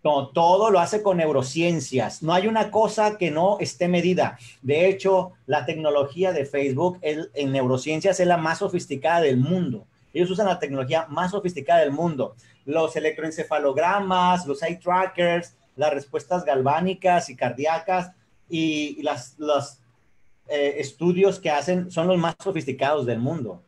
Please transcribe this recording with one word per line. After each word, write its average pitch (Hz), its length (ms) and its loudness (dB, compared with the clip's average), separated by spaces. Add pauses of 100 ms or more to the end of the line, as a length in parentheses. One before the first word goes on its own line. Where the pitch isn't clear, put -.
No, 143 240 2
todo 190 420 4
lo 190 80 6
hace 208 240 0
con 196 140 2
neurociencias. 143 1040 0
No 160 100 0
hay 190 140 2
una 220 240 0
cosa 214 480 2
que 175 120 0
no 180 280 2
esté 175 300 -2
medida. 175 500 2 (240)
De 151 260 2
hecho, 190 440 0 (140)
la 139 200 -2
tecnología 156 680 0
de 143 140 -2
Facebook 143 560 -2
el, 151 320 -4
en 139 180 -2
neurociencias 151 680 0
es 180 60 4
la 175 100 4
más 160 220 -2
sofisticada 170 600 0
del 139 160 4
mundo. 143 500 -2 (280)
Ellos 175 160 0
usan 190 160 0
la 175 140 0
tecnología 139 500 -2
más 175 220 -4
sofisticada 170 480 0
del 147 100 2
mundo. 143 460 -4 (280)
Los 156 320 -2
electroencefalogramas, 160 1500 0
los 139 160 -6
eye 170 140 -4
trackers, 175 800 -2 (200)
las 147 160 0
respuestas 147 520 -4
galvánicas 165 840 0
y 127 80 -16
cardíacas 160 760 -2 (360)
y, 151 500 -2
y - 40 -10
las, 139 340 -6
los, 147 440 -2 (680)
eh, 143 300 0
estudios 180 600 2
que 165 120 -2
hacen 180 400 0
son 165 160 0
los 185 100 4
más 165 260 0
sofisticados 139 600 -2
del 117 140 -2
mundo. 120 500 -4